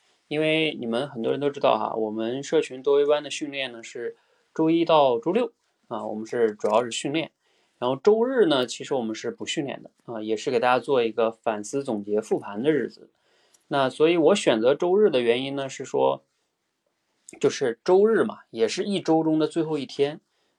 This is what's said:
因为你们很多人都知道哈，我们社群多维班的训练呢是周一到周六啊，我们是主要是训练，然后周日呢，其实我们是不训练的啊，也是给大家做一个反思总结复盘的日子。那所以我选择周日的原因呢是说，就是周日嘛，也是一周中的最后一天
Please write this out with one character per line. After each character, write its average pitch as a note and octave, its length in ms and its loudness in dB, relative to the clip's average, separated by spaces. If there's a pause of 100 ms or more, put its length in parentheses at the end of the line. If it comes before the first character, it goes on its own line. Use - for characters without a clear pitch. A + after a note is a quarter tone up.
(260)
因 D3+ 140 -4
为 D#3 340 0
你 - 100 -10
们 A#2 240 -2
很 A2+ 140 -10
多 B2 80 0
人 C3+ 80 -2
都 C#3+ 100 0
知 C#3+ 120 -6
道 A#2+ 180 4
哈， G#2+ 160 -4
我 A2 160 -2
们 A2+ 320 -6
社 D#3 180 -2
群 C3 220 -6
多 C#3 140 2
维 C#3+ 100 2
班 D3 160 2
的 C#3 80 -12
训 C#3+ 220 -8
练 C3+ 180 -6
呢 A#2 140 -16
是 A#2 320 -10 (360)
周 D#3+ 160 2
一 E3 160 4
到 C#3 360 4
周 D#3+ 100 -4
六 A#3 220 0 (340)
啊， G#2+ 180 -8
我 A2 120 -8
们 A2 100 -8
是 A2+ 300 0
主 - 100 -4
要 A2 160 4
是 A#2 80 -4
训 C#3+ 220 -6
练， D#3 180 -4 (480)
然 B2 120 -2
后 C3+ 60 0
周 A3 280 4
日 B3 220 2
呢， C3 200 2
其 - 160 -10
实 D3+ 120 -6
我 B2+ 80 0
们 A2 120 -4
是 A2+ 160 -8
不 G#2+ 140 -10
训 C#3 220 -6
练 - 160 -10
的 - 80 -20 (160)
啊， A2+ 160 -10
也 A2 120 -2
是 A#2+ 160 -4
给 B2 80 2
大 A#2+ 80 0
家 B2+ 120 4
做 B2 240 0
一 A2+ 100 -2
个 A2+ 180 0
反 G#2+ 320 -6
思 C#3 220 -6
总 A2 180 -4
结 G#2 180 -2
复 D#3 180 -2
盘 G#2 240 -10
的 D3+ 100 0
日 B2 160 -2
子。 - 220 -20 (580)
那 C#3 220 0
所 D#3 180 2
以 F3 80 2
我 E3 180 6
选 B2 260 2
择 B2+ 140 4
周 F3+ 220 0
日 G#3 140 6
的 C3 100 2
原 A#2+ 220 2
因 C#3 120 -6
呢 C#3 140 -4
是 C3 160 -12
说， C3+ 380 0 (1160)
就 C3+ 120 2
是 A#2+ 340 -4
周 F#3+ 220 6
日 G3+ 180 4
嘛， - 160 -6 (100)
也 A2+ 160 0
是 F3+ 180 -2
一 G3 160 -2
周 D#3+ 220 2
中 D#3 160 2
的 D3+ 80 2
最 D#3+ 160 -2
后 D#3 140 -4
一 C3+ 80 -4
天 C#3+ 360 -2 (380)